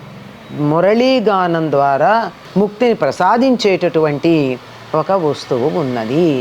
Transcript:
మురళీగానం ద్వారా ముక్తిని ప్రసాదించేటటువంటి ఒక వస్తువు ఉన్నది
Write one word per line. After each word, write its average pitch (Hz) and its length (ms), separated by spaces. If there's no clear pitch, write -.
మురళీగానం 190 1000
ద్వారా 151 580
ముక్తిని 208 380
ప్రసాదించేటటువంటి 165 1600
ఒక 156 180
వస్తువు 147 560
ఉన్నది 127 460